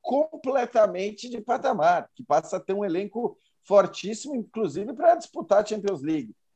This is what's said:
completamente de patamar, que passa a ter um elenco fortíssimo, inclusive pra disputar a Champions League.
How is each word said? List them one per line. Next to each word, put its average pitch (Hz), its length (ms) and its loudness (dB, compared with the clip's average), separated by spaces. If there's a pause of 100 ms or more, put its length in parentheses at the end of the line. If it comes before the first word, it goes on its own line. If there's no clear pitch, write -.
completamente 240 1300 0
de 233 120 -10
patamar, 226 760 0
que 131 80 -18
passa 160 340 0
a - 20 -2
ter 190 140 -4
um 202 100 -4
elenco 202 540 -4 (260)
fortíssimo, 202 720 2
inclusive 214 580 -4
pra 330 220 6
disputar 208 460 0
a 208 40 0
Champions 196 360 -4
League. 143 320 -4 (220)